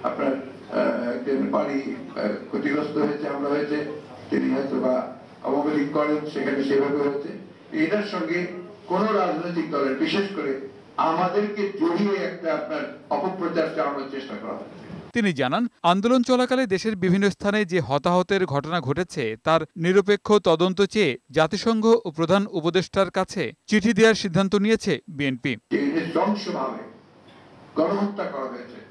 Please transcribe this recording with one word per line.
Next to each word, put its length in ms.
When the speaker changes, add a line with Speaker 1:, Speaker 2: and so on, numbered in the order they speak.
Speaker 1:
আপনার, 300
আহ, 760
একজন 300
বাড়ি, 300
আহ, 520
ক্ষতিগ্রস্ত 500
হয়েছে, 320
হামলা 200
হয়েছে, 280
তিনি 220
হয়তো 280
বা 140
আওয়ামী 280
লীগ 220
করেন, 260
সেখানে 340
সেভাবে 340
হয়েছে। 320
এটার 320
সঙ্গে 360
কোনো 260
রাজনৈতিক 580
দলের, 240
বিশেষ 300
করে 160
আমাদেরকে 640
জড়িয়ে 360
একটা 280
আপনার 300
অপপ্রচার 680
চালানোর 360
চেষ্টা 240
করা 180
হয়। 160
Speaker 2:
তিনি 200
জানান, 300
আন্দোলন 400
চলাকালে 440
দেশের 280
বিভিন্ন 340
স্থানে 360
যে 140
হতাহতের 680
ঘটনা 360
ঘটেছে, 420
তার 180
নিরপেক্ষ 560
তদন্ত 480
চেয়ে 360
জাতিসংঘ 540
ও 60
প্রধান 400
উপদেষ্টার 600
কাছে 320
চিঠি 260
দেওয়ার 220
সিদ্ধান্ত 400
নিয়েছে 380
বিএনপি। 460
Speaker 1:
এই 220
যে 100
নৃশংসভাবে 840
গণহত্যা 500
করা 240
হয়েছে 300